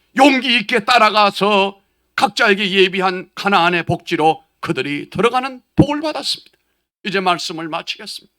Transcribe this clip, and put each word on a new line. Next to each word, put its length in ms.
용기 420
있게 260
따라가서 960
각자에게 560
예비한 640
가나안의 500
복지로 600
그들이 500
들어가는 500
복을 260
받았습니다. 560
이제 140
말씀을 500
마치겠습니다. 720